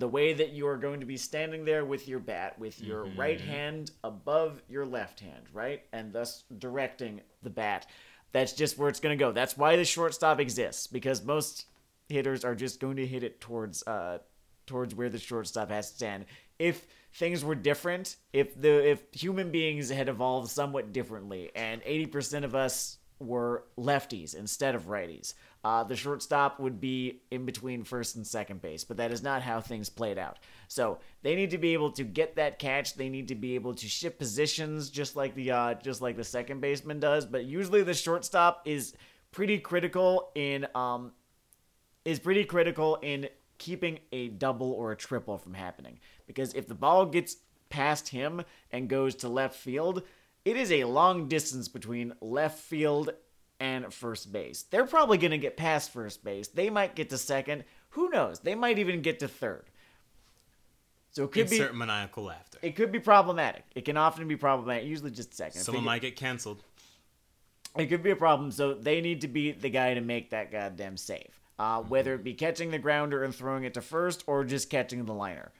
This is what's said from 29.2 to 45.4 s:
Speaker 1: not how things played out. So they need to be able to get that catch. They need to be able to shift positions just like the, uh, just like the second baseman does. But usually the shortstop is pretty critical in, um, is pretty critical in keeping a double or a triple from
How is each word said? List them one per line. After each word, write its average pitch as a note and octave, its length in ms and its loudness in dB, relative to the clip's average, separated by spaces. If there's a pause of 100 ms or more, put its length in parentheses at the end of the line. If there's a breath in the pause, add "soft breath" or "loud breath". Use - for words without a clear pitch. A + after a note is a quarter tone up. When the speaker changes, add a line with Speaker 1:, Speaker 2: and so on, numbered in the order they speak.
Speaker 1:
not C3+ 200 0
how A#2 180 -2
things G#2+ 280 -8
played G#2+ 300 -4
out. E2+ 200 -8 (300 loud breath)
So A2+ 300 0 (240 soft breath)
they D3 140 2
need F#3+ 160 0
to F3 60 -2
be E3 140 2
able D3+ 200 2
to C#3 120 -6
get D3+ 320 0
that D3 220 0
catch. C#3 360 -2
They C3 140 -4
need C3 200 -6
to C3+ 80 -4
be B2 180 -4
able B2 200 -2
to A2+ 140 -10
shift E3 300 -4
positions D3 720 -2
just C#3 260 -6
like C#3 180 -2
the, B2+ 180 -2
uh, A#2+ 220 2
just B2+ 280 -6
like A#2+ 140 -2
the A2+ 80 -6
second B2 360 -6
baseman C#3+ 400 -2
does. D3 240 4
But B2 220 -4
usually F#3 360 4
the F3 120 2
shortstop E3+ 720 4
is D3 280 -4 (380 loud breath)
pretty G3+ 260 2
critical F3+ 760 4
in, C#3 400 -2
um, B2 380 -2 (920)
is D#3+ 140 0
pretty G3 260 4
critical E3 560 4
in C#3 280 -4 (280)
keeping E3+ 440 -4 (120)
a B2 160 -6
double B2+ 440 0
or A2+ 200 -2
a G#2 40 -4
triple A2 420 -6
from F2+ 160 -14